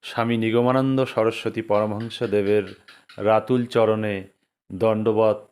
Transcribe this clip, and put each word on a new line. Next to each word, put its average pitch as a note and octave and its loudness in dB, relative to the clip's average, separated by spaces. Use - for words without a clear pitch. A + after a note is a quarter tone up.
স্বামী A#2 -2
নিগমানন্দ B2 2
সরস্বতী A2 -2
পরমহংস G#2+ -2
দেবের G#2 0
রাতুল A2 2
চরণে G#2+ 0
দণ্ডবত A2 2